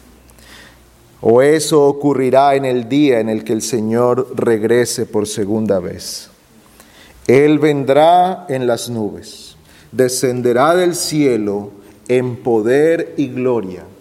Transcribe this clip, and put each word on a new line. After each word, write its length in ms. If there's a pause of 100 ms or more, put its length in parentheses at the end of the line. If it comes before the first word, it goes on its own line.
(1300)
o 140
eso 440
ocurrirá 680
en 120
el 220
día 320
en 100
el 140
que 100
el 100
Señor 720
regrese 720
por 180
segunda 540
vez. 500 (960)
Él 320
vendrá 920
en 200
las 220
nubes, 680 (360)
descenderá 840
del 180
cielo 760 (380)
en 260
poder 840
y 120
gloria 560 (160)